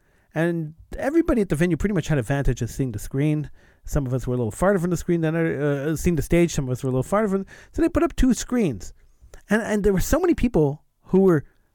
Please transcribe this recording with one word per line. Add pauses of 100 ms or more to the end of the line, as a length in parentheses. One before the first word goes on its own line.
(340)
and (240)
everybody
at
the
venue
pretty
much
had
advantage
of
seeing
the
screen. (340)
Some
of
us
were
a
little
farther
from
the
screen
than,
uh,
seeing
the
stage.
Some
of
us
were
a
little
farther
from, (260)
so
they
put
up
two
screens. (560)
And,
and
there
were
so
many
people (220)
who
were (300)